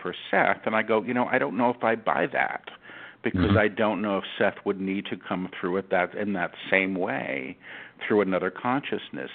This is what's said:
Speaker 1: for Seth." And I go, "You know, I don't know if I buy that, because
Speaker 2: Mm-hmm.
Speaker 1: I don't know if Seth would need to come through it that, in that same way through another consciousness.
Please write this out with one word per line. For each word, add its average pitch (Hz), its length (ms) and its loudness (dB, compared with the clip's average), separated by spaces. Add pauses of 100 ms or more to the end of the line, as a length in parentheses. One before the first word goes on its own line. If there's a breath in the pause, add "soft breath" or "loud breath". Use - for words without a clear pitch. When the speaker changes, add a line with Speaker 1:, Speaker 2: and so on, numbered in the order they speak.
Speaker 1:
for 87 140 -6 (160)
Seth." 98 340 4
And 110 100 0
I 110 60 4
go, 110 220 2
"You 120 100 -4
know, 123 180 2
I 120 60 4
don't 139 180 0
know 123 140 4
if 123 140 -2
I 113 120 4
buy 78 380 0
that, - 300 -2 (580 loud breath)
because 95 300 2
Speaker 2:
Mm-hmm. 104 80 8
Speaker 1:
I 107 80 6
don't 104 340 0
know 101 160 0
if 95 60 -2 (160)
Seth 101 260 2
would 98 160 0
need 95 300 -2
to - 60 -6
come 92 320 -6 (120)
through 90 160 0
it 95 140 -2
that, 90 240 2
in 104 180 -2
that 87 180 -2 (200)
same 95 240 2
way 90 640 -4 (500 loud breath)
through 104 140 6
another 92 280 2
consciousness. 104 840 -4